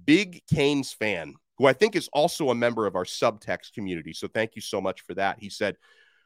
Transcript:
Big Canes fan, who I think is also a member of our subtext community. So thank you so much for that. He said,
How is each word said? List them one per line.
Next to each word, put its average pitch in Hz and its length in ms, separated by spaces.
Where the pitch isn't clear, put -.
Big 180 420
Canes 143 460
fan, 85 420
who 123 80
I 135 60
think 202 240
is 151 160
also 151 380
a 120 40
member 120 320
of 92 80
our 92 100
subtext 104 720
community. 87 380
So - 160
thank 110 260
you 104 80
so - 180
much 95 220
for - 120
that. 95 260
He 101 100
said, 98 260